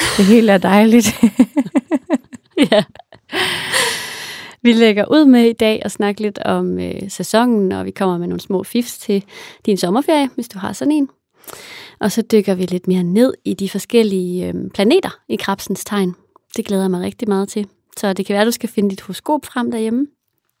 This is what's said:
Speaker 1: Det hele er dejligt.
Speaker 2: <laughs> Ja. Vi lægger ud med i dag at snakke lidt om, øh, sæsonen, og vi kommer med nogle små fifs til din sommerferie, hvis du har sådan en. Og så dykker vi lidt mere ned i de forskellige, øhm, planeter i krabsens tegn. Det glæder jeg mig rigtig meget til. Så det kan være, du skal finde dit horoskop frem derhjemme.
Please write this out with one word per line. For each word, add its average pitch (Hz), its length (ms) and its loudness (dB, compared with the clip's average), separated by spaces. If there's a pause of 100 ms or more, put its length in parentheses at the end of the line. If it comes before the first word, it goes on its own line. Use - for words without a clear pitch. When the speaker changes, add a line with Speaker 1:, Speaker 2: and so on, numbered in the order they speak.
(180)
Speaker 1:
Det 196 80 4
hele 220 260 6
er 196 60 6
dejligt. 208 580 4
Speaker 2:
<laughs> - 1600 0
Ja. 208 120 4 (1800)
Vi 240 120 4
lægger 214 380 4
ud 302 140 6
med 247 180 8
i 233 100 4
dag 220 320 0
at - 60 -6
snakke 202 300 -2
lidt 208 180 -6
om, 180 400 -2
øh, 180 300 -8
sæsonen, 214 640 0
og 190 140 -6
vi 190 60 -8
kommer 185 260 -2
med 175 100 -6
nogle 175 140 -6
små 190 220 -4
fifs - 340 -4
til 202 260 -4 (420)
din 196 120 2
sommerferie, 262 580 0
hvis 240 120 -8
du 190 120 -16
har 196 140 -6
sådan 269 180 -2
en. 285 180 0 (920)
Og 202 120 0
så 233 100 -2
dykker 202 340 2
vi 185 100 -4
lidt 180 220 -6
mere 180 160 2
ned 214 300 2 (120)
i 196 80 -2
de 190 160 -6
forskellige, 185 800 -2
øhm, 180 220 -8
planeter 277 400 2 (200)
i 226 60 -4
krabsens - 500 -6
tegn. 190 300 -2 (420)
Det 220 80 -6
glæder 190 180 -2
jeg 190 80 0
mig 180 100 -2
rigtig 202 280 -6
meget 196 200 0
til. 208 180 -6 (300)
Så 196 160 -2
det 190 120 -4
kan 208 100 -4
være, 208 100 2
du 233 60 0
skal - 180 -8
finde 202 200 -2
dit 196 120 -10
horoskop 285 440 -6
frem 240 260 -6
derhjemme. 233 360 -4 (540)